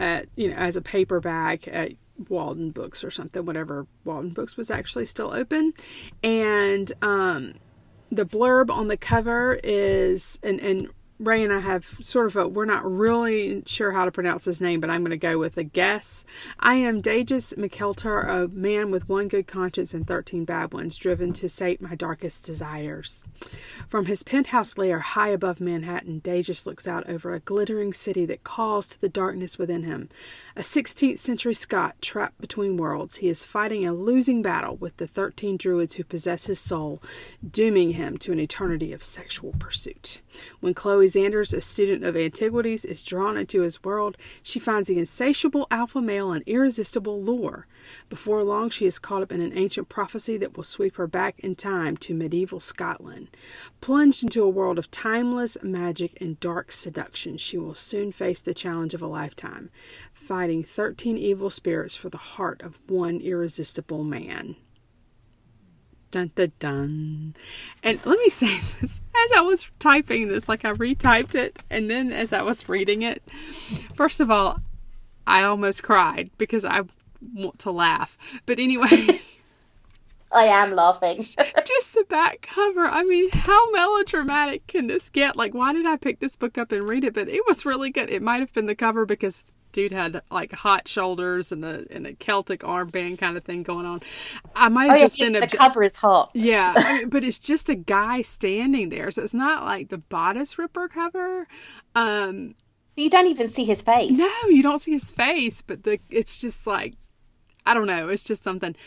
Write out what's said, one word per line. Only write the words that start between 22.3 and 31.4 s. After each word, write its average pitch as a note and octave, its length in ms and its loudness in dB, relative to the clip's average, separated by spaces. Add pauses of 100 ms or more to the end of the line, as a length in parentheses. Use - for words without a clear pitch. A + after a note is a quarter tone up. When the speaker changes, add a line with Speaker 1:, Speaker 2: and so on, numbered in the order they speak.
Speaker 1:
desires." D3+ 840 -10 (640)
From G3+ 180 -2
his G3 180 -2
penthouse B3+ 520 0
lair F#3 220 0
high G#3 300 0
above F#3 320 -2
Manhattan, E3+ 600 -6
Dagus F3 460 -4
looks - 220 -12
out F3 200 -6
over F3 240 -8
a E3+ 80 -6
glittering G#3 520 -2
city F#3 340 -2
that - 160 -6
calls G#3 460 -2
to - 120 -12
the G3 80 0
darkness F#3 480 -4
within E3+ 280 -4
him. - 240 -8 (480)
A D#3+ 80 -6
sixteenth - 560 0
century A#3 340 -2